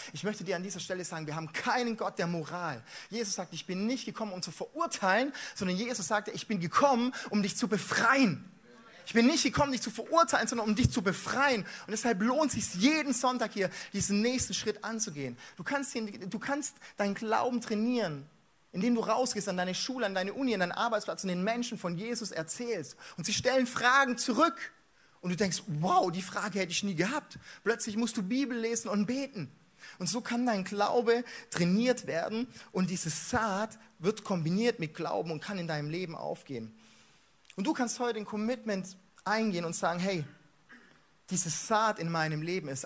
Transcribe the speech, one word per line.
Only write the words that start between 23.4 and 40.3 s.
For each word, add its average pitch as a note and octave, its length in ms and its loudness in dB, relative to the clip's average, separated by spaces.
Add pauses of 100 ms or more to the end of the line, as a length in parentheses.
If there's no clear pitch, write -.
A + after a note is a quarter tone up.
Fragen B3 540 4
zurück. C#4 540 2 (480)
Und F3+ 100 -2
du F3+ 40 0
denkst, F#3 280 0 (160)
"Wow, F#3 320 4
die F3+ 100 -4
Frage G3 380 -4
hätte F3+ 120 0
ich - 120 0
nie G3+ 100 0
gehabt." G#3+ 460 0 (240)
Plötzlich A3+ 340 0
musst A3+ 180 2
du A3+ 60 0
Bibel B3 340 0
lesen A3+ 340 -2
und G#3 180 2
beten. B3+ 420 -4 (480)
Und F#3 80 -4
so A#3+ 160 0
kann A#3+ 240 -2
dein G#3 180 2
Glaube A3+ 600 2 (260)
trainiert A3 560 4
werden F#3 420 -2 (240)
und F#3 200 0
diese F3 180 -2
Saat G#3+ 720 -2 (180)
wird G3+ 260 -2
kombiniert G3 560 2
mit D#3 140 -4
Glauben E3+ 380 -2
und D#3 100 -4
kann G3+ 160 -6
in E3+ 100 -4
deinem D3+ 220 -2
Leben E3+ 260 -6
aufgehen. A#2+ 560 -8 (840)
Und G3 100 -4
du D#4 80 2
kannst A#3+ 260 -2
heute A#3 200 -2
ein G#3 60 -6
Commitment G#3+ 720 -4 (300)
eingehen G3+ 400 0
und E3+ 100 -2
sagen, F3 240 0
"Hey, F3+ 240 0 (1080)